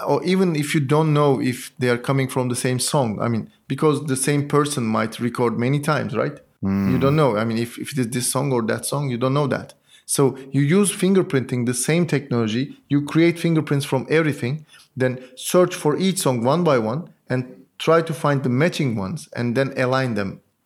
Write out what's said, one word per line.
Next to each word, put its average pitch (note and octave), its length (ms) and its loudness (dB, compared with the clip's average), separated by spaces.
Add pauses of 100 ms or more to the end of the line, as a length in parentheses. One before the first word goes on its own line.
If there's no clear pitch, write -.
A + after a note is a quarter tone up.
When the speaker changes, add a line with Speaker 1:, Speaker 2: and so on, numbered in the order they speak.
Speaker 1:
or C#3+ 180 0
even F#3 320 2
if D3 200 -2
you D#3+ 60 2
don't D3+ 320 2
know C#3+ 280 4
if B2 380 -4
they B2+ 100 2
are A#2+ 80 4
coming C3+ 300 0
from B2+ 220 -2
the A#2+ 60 -4
same B2+ 240 -2
song, B2 400 0
I A2+ 100 0
mean, A2 200 -2 (180)
because C#3+ 380 0
the C3+ 120 -2
same D3 300 0
person D3 380 0
might A2 340 -2
record A#2 380 -2
many C3 220 0
times, C3 360 -2
right? C3+ 240 -2 (240)
Speaker 2:
Mm. G2 280 0
Speaker 1:
You B2+ 80 2
don't C#3 160 4
know. C3+ 220 4
I A2 80 0
mean, A2+ 120 -2
if, A#2 220 -4
if - 140 -10
it C3 40 -6
is B2 120 0
this B2 220 -2
song C3+ 220 -2
or A#2+ 100 2
that A2+ 220 -2
song, C#3+ 240 -4
you A#2+ 80 -4
don't C3 160 0
know C#3+ 140 2
that. - 260 -4 (320)
So - 320 2 (140)
you C#3 100 2
use F#3 300 4
fingerprinting, C#3+ 760 0
the B2 80 0
same E3 320 0
technology, A#2+ 720 -2 (120)
you C#3+ 140 2
create E3 360 2
fingerprints D3+ 460 0
from B2+ 240 -2
everything, D3+ 560 -2 (300)
then B2+ 280 -2 (120)
search F3+ 380 2
for D3 240 -2
each F#3 220 0
song B2 240 0
one D3+ 200 2
by D3 140 4
one A#2 320 -4 (180)
and - 380 -6 (140)
try D#3+ 240 4
to D#3+ 100 -6
find C#3+ 300 0
the C3+ 60 -2
matching C3+ 460 0
ones F#2+ 400 -6
and A#2+ 200 -2
then C3+ 200 0
align C3 380 0
them. G2 280 -4 (240)